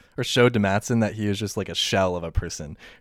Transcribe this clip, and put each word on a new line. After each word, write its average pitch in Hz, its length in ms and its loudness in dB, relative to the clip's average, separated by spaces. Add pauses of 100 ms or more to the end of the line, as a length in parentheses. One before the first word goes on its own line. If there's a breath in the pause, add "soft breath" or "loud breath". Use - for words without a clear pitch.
(160 soft breath)
or 123 80 -4
showed 123 300 4
to 113 60 4
Matsson 101 400 2
that 107 140 0
he 107 120 -4
is 101 120 -2
just, 107 180 -6
like, 98 120 -4
a 85 60 -8
shell 92 420 2
of 85 60 -6
a 82 80 -6
person 78 480 -6 (220 loud breath)